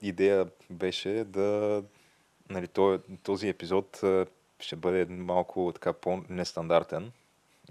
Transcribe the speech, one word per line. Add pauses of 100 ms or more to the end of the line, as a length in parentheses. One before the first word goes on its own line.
идея (240)
беше
да... (680)
Нали,
то-, (220)
този
епизод,
а, (340)
ще
бъде
малко
така
по-нестандартен. (580)